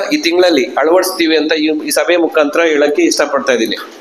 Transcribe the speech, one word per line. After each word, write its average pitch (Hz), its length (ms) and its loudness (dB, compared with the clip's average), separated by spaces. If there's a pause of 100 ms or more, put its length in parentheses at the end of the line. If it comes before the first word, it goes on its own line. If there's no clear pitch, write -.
(120)
ಈ 151 40 -2
ತಿಂಗಳಲ್ಲಿ 170 480 2
ಅಳವಡಿಸ್ತೀವಿ 165 720 0
ಅಂತ 156 160 0
ಈ, 156 180 0 (160)
ಈ 151 40 -6
ಸಭೆ 160 260 0
ಮುಖಾಂತರ 156 440 0
ಹೇಳಕ್ಕೆ 147 420 2
ಇಷ್ಟಪಡ್ತಾ 139 500 0
ಇದ್ದೀನಿ. 110 240 -2 (240)